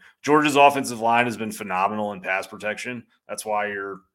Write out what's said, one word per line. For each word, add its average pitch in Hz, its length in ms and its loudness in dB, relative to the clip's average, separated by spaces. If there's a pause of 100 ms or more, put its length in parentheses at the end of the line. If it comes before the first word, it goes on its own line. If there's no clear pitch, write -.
(220)
Georgia's 147 340 4
offensive 123 440 6
line 117 260 4
has 113 120 -4
been 107 140 -6
phenomenal 104 640 -4
in 92 80 -12
pass 95 260 -4
protection. 107 560 -8 (240)
That's - 180 -10
why 104 220 -2
you're 98 340 -8 (120)